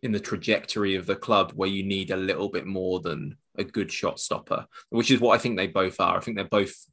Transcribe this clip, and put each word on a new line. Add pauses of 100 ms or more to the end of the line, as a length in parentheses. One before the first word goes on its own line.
in
the
trajectory
of
the
club
where
you
need
a
little
bit
more
than (200)
a
good
shot
stopper, (240)
which
is
what
I
think
they
both
are.
I
think
they're
both (200)